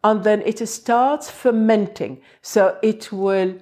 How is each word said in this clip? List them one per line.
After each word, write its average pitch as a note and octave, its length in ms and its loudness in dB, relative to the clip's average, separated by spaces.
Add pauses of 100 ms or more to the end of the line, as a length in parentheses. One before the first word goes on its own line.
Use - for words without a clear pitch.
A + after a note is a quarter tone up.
and G#3+ 220 2
then G#3+ 220 4
it A3+ 200 -4
starts C4 640 -2
fermenting. A3 920 0 (180)
So - 420 0
it A3 300 -2
will F#3+ 500 -2